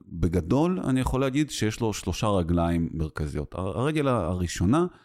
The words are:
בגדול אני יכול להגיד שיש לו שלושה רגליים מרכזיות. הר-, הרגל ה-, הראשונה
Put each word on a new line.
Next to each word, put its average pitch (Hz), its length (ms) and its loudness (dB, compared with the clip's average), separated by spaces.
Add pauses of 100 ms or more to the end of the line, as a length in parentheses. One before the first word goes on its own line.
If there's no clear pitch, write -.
בגדול 92 720 2
אני 131 200 2
יכול 127 200 0
להגיד 139 300 0
שיש 107 300 -2
לו 110 120 0
שלושה - 340 -2
רגליים 85 640 2
מרכזיות. 76 640 -4
הר-, 92 240 -6
הרגל 143 300 0
ה-, 113 180 0
הראשונה 90 600 2 (180)